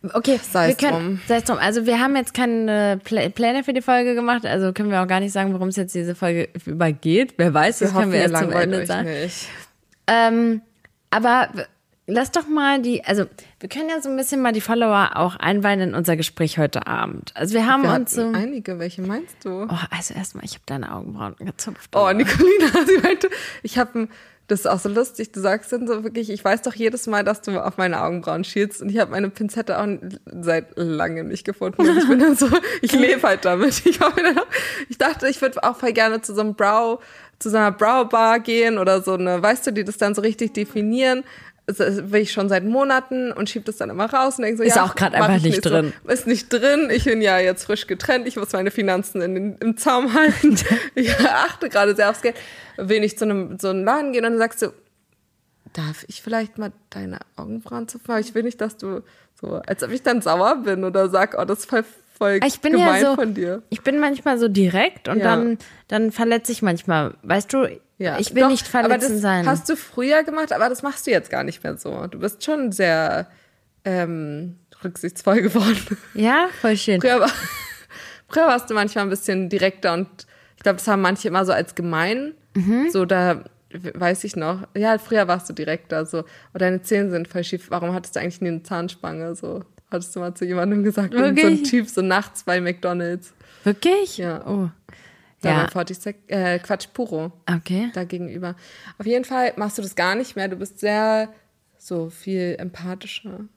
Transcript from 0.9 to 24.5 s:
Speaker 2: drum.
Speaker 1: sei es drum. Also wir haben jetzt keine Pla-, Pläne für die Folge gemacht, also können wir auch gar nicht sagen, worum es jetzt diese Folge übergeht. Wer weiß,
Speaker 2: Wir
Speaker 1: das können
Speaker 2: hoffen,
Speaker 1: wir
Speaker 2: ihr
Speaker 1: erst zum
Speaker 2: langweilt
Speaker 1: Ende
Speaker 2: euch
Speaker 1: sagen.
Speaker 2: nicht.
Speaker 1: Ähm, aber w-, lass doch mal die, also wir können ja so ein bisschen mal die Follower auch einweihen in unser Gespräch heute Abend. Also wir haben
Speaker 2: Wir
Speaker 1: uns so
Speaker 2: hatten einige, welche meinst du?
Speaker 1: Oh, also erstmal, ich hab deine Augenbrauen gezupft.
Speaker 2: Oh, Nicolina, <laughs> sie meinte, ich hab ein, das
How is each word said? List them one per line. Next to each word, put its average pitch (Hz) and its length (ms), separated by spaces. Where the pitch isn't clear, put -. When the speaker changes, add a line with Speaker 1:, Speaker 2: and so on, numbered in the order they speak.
Speaker 2:
drum. 180 360
Speaker 1:
sei 233 80
es 226 80
drum. 202 160
Also 220 260
wir 233 140
haben 269 160
jetzt 247 180
keine 214 680
Pla-, 214 240
Pläne 240 340
für 269 100
die 247 100
Folge 247 340
gemacht, 240 280
also 185 280
können 208 180
wir 185 100
auch 185 60
gar 185 140
nicht 202 100
sagen, 196 240
worum 185 140
es 190 80
jetzt 185 180
diese 175 220
Folge 170 320
übergeht. 165 720
Wer 170 180
weiß, 170 260
Speaker 2:
Wir 202 60
Speaker 1:
das 196 80
können 202 120
Speaker 2:
hoffen, 185 60
Speaker 1:
wir 160 60
Speaker 2:
ihr 156 60
Speaker 1:
erst 170 100
zum 160 160
Speaker 2:
langweilt 175 140
Speaker 1:
Ende 190 140
Speaker 2:
euch 175 100
Speaker 1:
sagen. 175 200
Speaker 2:
nicht. 160 380
Speaker 1:
Ähm, 226 540
aber 240 440
w-, 175 80
lass 240 240
doch 311 160
mal 277 340
die, 240 220
also 196 220
wir 190 80
können 311 220
ja 320 100
so 277 80
ein 262 80
bisschen 269 260
mal 240 80
die 214 100
Follower 220 540
auch 175 220
einweihen 202 440
in 175 140
unser 170 220
Gespräch 160 420
heute - 300
Abend. - 480
Also 196 180
wir 226 120
haben 269 180
Speaker 2:
Wir 233 100
Speaker 1:
uns 247 180
so 233 100
Speaker 2:
hatten 226 120
einige, 202 460
welche 175 220
meinst 220 420
du? 196 260
Speaker 1:
Oh, 170 80
also 175 240
erstmal, - 300
ich - 100
hab - 120
deine - 260
Augenbrauen - 460
gezupft. - 560
Speaker 2:
Oh, 196 180
Nicolina, 330 540
<laughs> 311 120
sie 370 120
meinte, 381 300
ich 233 160
hab 240 160
ein, 226 140
das 202 120